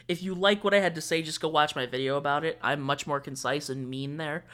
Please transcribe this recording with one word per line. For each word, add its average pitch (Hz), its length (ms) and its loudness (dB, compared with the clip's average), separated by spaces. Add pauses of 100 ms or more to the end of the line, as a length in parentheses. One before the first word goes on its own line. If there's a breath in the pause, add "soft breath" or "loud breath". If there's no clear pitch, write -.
if 175 140 -2
you 190 120 -4
like 202 300 4
what 196 80 2
I 202 80 8
had 175 140 2
to 156 80 -8
say, 165 180 0
just 160 220 -6
go 160 60 2
watch 151 280 4
my 131 80 -2
video 131 320 0
about 143 280 0
it. 160 180 -4
I'm 143 180 2
much 139 260 -2
more 143 140 0
concise 139 480 -4
and 131 220 -6
mean 139 260 -6
there. 156 380 -6